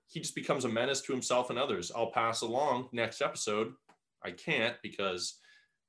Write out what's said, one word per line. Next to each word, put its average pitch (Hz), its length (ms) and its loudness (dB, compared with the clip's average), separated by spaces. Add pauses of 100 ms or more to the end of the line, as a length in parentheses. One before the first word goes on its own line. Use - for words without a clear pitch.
he - 140 -8
just - 120 -6
becomes 143 300 0
a 123 60 2
menace 127 320 2
to - 100 -4
himself 123 380 2
and 117 100 -2
others. 107 340 0
I'll 113 180 0
pass 113 280 2
along 127 540 2
next 117 280 0
episode. 110 520 0 (500)
I 95 80 -4
can't 120 500 0
because 92 580 -4 (500)